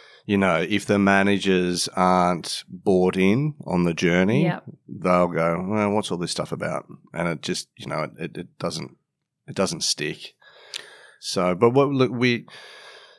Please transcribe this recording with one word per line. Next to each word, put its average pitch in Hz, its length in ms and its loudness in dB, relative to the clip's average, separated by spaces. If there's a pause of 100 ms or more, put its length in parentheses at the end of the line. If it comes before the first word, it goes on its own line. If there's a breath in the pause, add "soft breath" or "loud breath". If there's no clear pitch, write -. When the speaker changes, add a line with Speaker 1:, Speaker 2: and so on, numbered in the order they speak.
(240 loud breath)
Speaker 1:
you 101 140 0
know, 90 300 4
if 101 180 -2
the 101 120 4
managers 98 960 2
aren't 90 760 2
bought 92 480 0
in 120 380 2 (100)
on 87 200 0
the 85 100 0
journey, 92 500 2
Speaker 2:
Yep. - 200 -2 (240)
Speaker 1:
they'll 90 400 2
go, 85 400 -2
"Well, 104 220 0
what's 104 200 -2
all 90 80 -4
this 85 140 -6
stuff - 200 -6
about?" 80 340 -6 (260)
And 85 160 -4
it 82 140 -6
just, - 340 -6
you - 100 -16
know, 78 180 -4
it, - 140 -10
it, 85 200 -10
it - 200 -14
doesn't, 80 380 -8 (500)
it - 80 -16
doesn't 85 300 -2
stick. - 500 -6 (880 loud breath)
So, 90 340 -2
but 117 160 4
what, 135 200 4
look, 127 220 2
we, 120 340 -2 (720 loud breath)